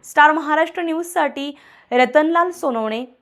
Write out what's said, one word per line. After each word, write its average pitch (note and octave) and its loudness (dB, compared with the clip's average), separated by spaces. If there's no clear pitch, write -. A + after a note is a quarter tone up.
स्टार D4+ 4
महाराष्ट्र D#4+ -2
न्यूजसाठी D#4+ -4
रतनलाल D#4 2
सोनवणे A#3 -4